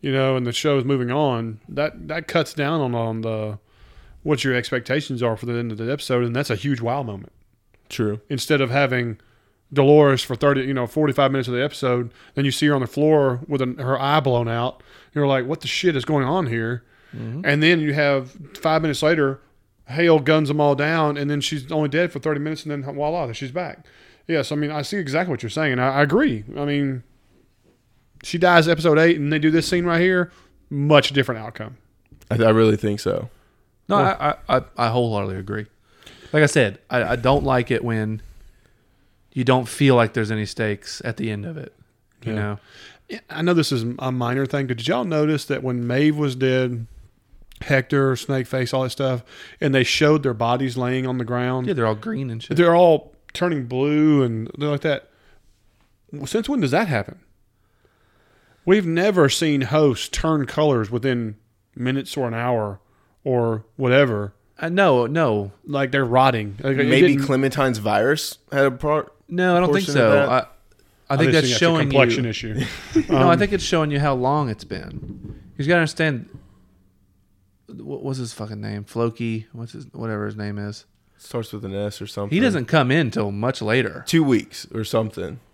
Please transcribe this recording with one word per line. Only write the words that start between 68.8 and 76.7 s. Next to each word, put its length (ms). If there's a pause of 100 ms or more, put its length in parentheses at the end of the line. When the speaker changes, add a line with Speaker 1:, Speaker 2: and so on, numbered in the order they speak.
Speaker 3:
No, 260
I 60
don't 120
think 120
Speaker 2:
portion 60
of 40
Speaker 3:
so. 160
Speaker 2:
that? 180
Speaker 3:
I, 80 (720)
I 40
Speaker 1:
I 40
Speaker 3:
think 140
Speaker 1:
just 20
Speaker 3:
that's 0
Speaker 1:
think 0
that's 120
a 140
Speaker 3:
showing 300
Speaker 1:
complexion 360
Speaker 3:
you 60
Speaker 1:
issue. 300 (460)
Speaker 3:
<laughs> 20
No, 200
I 40
Speaker 1:
Um, 60
Speaker 3:
think 140
it's 100
showing 280
you 80
how 160
long 340
it's 160
been. 760 (160)
You 80
gotta 140
understand. 480 (1400)